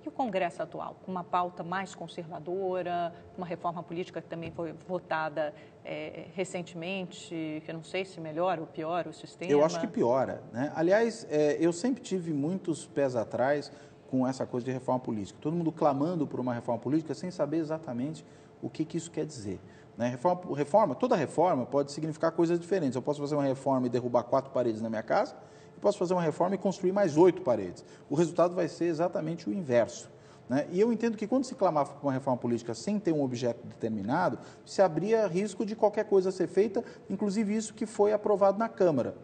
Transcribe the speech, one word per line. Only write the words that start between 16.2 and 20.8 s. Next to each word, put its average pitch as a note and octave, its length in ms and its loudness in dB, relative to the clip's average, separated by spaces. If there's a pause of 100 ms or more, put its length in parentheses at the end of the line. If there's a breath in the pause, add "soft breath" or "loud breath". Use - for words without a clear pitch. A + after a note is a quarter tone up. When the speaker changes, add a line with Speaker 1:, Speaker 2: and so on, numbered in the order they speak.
Speaker 2:
por C3 120 -6
uma B2 160 -2
reforma A#2 260 -4
política D3+ 340 0
sem F3+ 160 -8
saber D3+ 260 -2
exatamente D#3 680 -4 (380 loud breath)
o B2 60 -6
que D#3 160 -4
que D#3+ 120 -6
isso D#3+ 140 -4
quer D#3 160 -4
dizer, G#2 320 -8 (380 loud breath)
né? A#2 120 0
Reforma, F3 460 0
reforma, D3 400 4